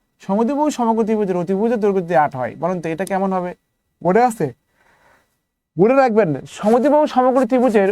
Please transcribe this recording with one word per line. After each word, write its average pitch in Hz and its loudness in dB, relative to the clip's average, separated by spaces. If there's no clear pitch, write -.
সমদ্বিবাহু 247 -2
সমকোণী 226 -2
ত্রিভুজের 208 -2
অতিভুজের 196 -2
দৈর্ঘ্য 196 0
যদি 170 -4
আট 147 2
হয়, 123 -6
বলেন 180 -4
তো 156 -8
এটা 165 -6
কেমন 190 -2
হবে? 180 -4
মনে 180 2
আছে? 226 0
মনে 214 4
রাখবেন, 220 2
সমদ্বিবাহু 247 2
সমকোণী 254 2
ত্রিভুজের 226 2